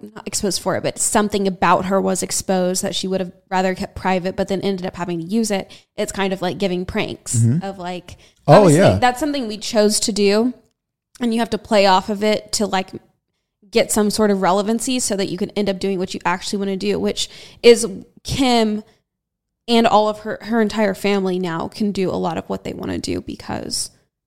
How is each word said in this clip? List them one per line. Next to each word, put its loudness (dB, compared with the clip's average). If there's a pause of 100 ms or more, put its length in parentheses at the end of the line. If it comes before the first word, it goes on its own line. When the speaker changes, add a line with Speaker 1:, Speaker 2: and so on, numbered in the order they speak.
Speaker 1:
not -18
exposed -4
for -2
it, -4
but -4
something 0
about 2
her 0
was 0
exposed -2
that -4
she -4
would -2
have -8 (180)
rather 0
kept -8
private, -2
but -2
then -2
ended -2
up -10
having -4
to -8
use 0
it. -4 (240)
It's -4
kind -2
of -4
like -2
giving -2
pranks -6
Speaker 2:
Mm-hmm. 2
Speaker 1:
of, -10
like, -10 (320)
Speaker 2:
Oh, 10
Speaker 1:
obviously 8
Speaker 2:
yeah. 6
Speaker 1:
that's 2
something -2
we -8
chose 2
to -2
do, 2 (680)
and -2
you 0
have -2
to -2
play 4
off 4
of -4
it 0
to, -2
like, -4 (800)
get 2
some 2
sort 2
of 0
relevancy 0
so -4
that -2
you -8
can -4
end -2
up -2
doing -2
what -6
you -10
actually -4
wanna -4
do, -2
which -4 (340)
is 8 (380)
Kim 0 (840)
and 4
all 4
of -4
her, -10
her 0
entire 0
family 0
now -4
can -2
do -2
a -2
lot -4
of -8
what -8
they -8
wanna -6
do -6
because -8 (360)